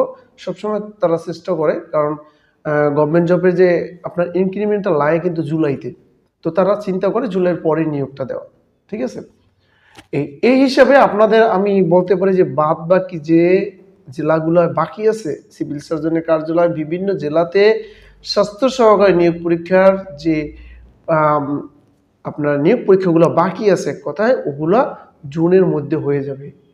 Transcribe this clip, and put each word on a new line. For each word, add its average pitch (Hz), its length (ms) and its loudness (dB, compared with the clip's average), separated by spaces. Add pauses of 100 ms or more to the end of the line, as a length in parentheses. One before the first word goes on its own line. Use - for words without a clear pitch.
(360)
সবসময় 208 440 -8 (200)
তারা 165 160 0
চেষ্টা 165 360 -8
করে, 165 280 -2 (120)
কারণ, 151 200 -2
আহ, 147 760 -4
গভর্নমেন্ট 151 380 2
জবের 180 260 2
যে 175 480 0
আপনার 175 340 -6
ইনক্রিমেন্টটা 196 540 -2
লাগে 151 280 2
কিন্তু 165 240 -4
জুলাইতে, 151 500 -4 (500)
তো 165 80 -4
তারা 196 300 0
চিন্তা 190 280 -2
করে 220 200 -2
জুলাইয়ের 180 320 -2
পরে 160 240 0
নিয়োগটা 139 400 -6
দেওয়া, - 200 -10 (460)
ঠিক 214 120 -8
আছে। - 180 -8 (920)
এই, 147 300 -6
এই 262 180 4
হিসাবে 269 360 4
আপনাদের 214 460 4
আমি 196 400 2
বলতে 180 340 2
পারি 196 160 0
যে 185 120 4
বাদ 156 440 -2
বাকি 185 300 0
যে 170 520 2 (400)
জেলাগুলো 160 640 2
বাকি 160 360 -2
আছে 208 420 -4
সিভিল 147 280 -8
সার্জনের 160 440 -4
কার্যালয়, 165 460 0
বিভিন্ন 170 460 -4
জেলাতে 170 680 0 (380)
স্বাস্থ্য 208 460 -2
সহকারী 208 460 4
নিয়োগ 170 300 0
পরীক্ষার 185 720 2
যে, 156 400 -4 (500)
আম, 151 600 0 (560)
আপনার 147 360 -4
নিয়োগ 202 260 2
পরীক্ষাগুলো 175 420 4
বাকি 185 420 0
আছে, 165 200 0
এক 131 140 -10
কথায় 214 320 0 (100)
ওগুলা 165 500 0 (320)
জুনের 170 380 2
মধ্যে 151 300 -4
হয়ে 139 280 -2
যাবে, 139 260 -12 (240)